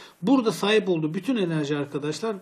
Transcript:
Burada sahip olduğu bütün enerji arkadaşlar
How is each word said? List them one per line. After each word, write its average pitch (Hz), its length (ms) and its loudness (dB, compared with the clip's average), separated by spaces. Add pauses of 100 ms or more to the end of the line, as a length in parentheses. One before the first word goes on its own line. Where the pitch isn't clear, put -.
(220)
Burada 226 300 4
sahip 202 360 2
olduğu 160 260 0
bütün 233 220 -2
enerji 160 400 0
arkadaşlar 151 640 -4